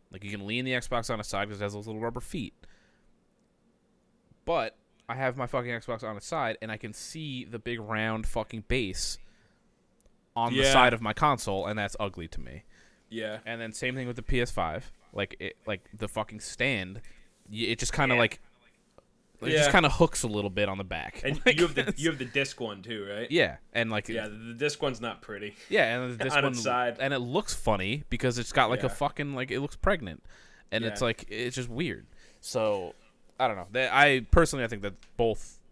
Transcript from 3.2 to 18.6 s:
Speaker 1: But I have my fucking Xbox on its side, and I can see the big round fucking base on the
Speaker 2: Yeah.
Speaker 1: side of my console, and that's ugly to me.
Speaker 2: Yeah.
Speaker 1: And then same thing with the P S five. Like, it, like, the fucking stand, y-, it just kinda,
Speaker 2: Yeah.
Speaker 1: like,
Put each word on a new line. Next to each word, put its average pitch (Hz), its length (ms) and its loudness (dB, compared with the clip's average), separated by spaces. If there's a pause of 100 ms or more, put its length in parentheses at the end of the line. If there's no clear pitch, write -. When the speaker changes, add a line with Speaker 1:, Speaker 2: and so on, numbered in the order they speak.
Speaker 1:
But 147 300 0 (320)
I 120 80 -4
have 131 220 0
my 127 100 -2
fucking 123 240 -2
Xbox 113 320 -6
on 110 140 -6
its 98 80 -14
side, 127 360 -2
and 110 100 -8
I 107 60 -6
can 107 160 -10
see 147 520 -10
the 117 140 -10
big 120 200 -6
round 110 480 0
fucking 110 400 -2
base 117 500 0 (1160)
on 117 180 2
the 135 80 4
Speaker 2:
Yeah. 135 120 8
Speaker 1:
side 127 200 10
of 113 80 -2
my 107 120 0
console, 104 520 2
and 107 120 -4
that's 101 220 -2
ugly 92 300 -6
to - 120 -6
me. 64 220 -12 (460)
Speaker 2:
Yeah. 107 360 -8
Speaker 1:
And 117 140 -8
then 113 140 -8
same 127 220 -4
thing 131 120 -6
with 120 80 -6
the 117 80 -8
P 123 180 2
S 120 100 0
five. 85 400 -2 (220)
Like, 101 260 -4
it, - 260 -8
like, 101 280 -6
the 107 140 -6
fucking 107 320 -6
stand, 107 640 -2 (480)
y-, 110 180 -2
it 113 120 0
just - 120 -2
kinda, 131 240 4
Speaker 2:
Yeah. 147 60 6
Speaker 1:
like, - 180 4 (1000)